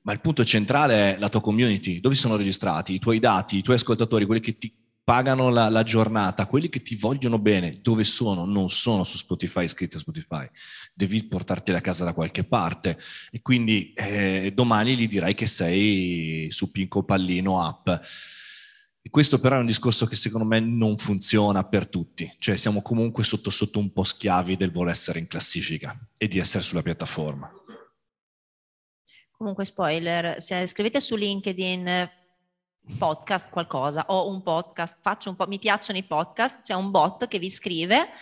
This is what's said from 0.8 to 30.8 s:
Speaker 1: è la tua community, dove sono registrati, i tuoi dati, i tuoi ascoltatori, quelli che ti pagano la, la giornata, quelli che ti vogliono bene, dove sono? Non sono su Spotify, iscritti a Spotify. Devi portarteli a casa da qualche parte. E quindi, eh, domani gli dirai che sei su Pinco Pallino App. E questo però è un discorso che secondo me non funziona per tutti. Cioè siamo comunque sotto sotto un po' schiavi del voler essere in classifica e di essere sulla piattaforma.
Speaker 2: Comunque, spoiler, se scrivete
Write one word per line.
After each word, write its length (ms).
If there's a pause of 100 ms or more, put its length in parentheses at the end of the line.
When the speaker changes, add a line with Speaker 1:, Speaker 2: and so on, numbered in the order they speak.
Speaker 1:
è 40
la 100
tua 100
community, 600
dove 160
sono 200
registrati, 600
i 40
tuoi 200
dati, 380
i 40
tuoi 160
ascoltatori, 480
quelli 160
che 160
ti 160 (300)
pagano 460
la, 180
la 160
giornata, 600
quelli 240
che 140
ti 120
vogliono 440
bene, 420
dove 220
sono? 420
Non 240
sono 340
su 140
Spotify, 460
iscritti 340
a 20
Spotify. 480 (460)
Devi 300
portarteli 520
a 60
casa 240
da 80
qualche 320
parte. 520 (340)
E 100
quindi, 520
eh, 600
domani 420
gli 120
dirai 260
che 140
sei 1040
su 200
Pinco 320
Pallino 640
App. 240
E 1200
questo 300
però 180
è 20
un 60
discorso 400
che 100
secondo 320
me 120
non 380
funziona 680
per 260
tutti. 480
Cioè 180
siamo 260
comunque 420
sotto 260
sotto 300
un 120
po' 120
schiavi 520
del 160
voler 220
essere 260
in 80
classifica 680 (180)
e 120
di 100
essere 260
sulla 200
piattaforma. 680 (1800)
Speaker 2:
Comunque, 300
spoiler, 760
se 260
scrivete 340